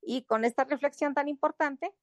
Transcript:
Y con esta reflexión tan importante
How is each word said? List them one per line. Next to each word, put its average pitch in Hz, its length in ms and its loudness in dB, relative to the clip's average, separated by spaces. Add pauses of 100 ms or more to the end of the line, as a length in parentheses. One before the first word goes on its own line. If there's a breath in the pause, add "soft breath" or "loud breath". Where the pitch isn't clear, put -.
Y 247 220 -4
con 220 220 0
esta 240 200 2
reflexión 285 500 -2
tan 285 120 0
importante 302 640 -2 (100)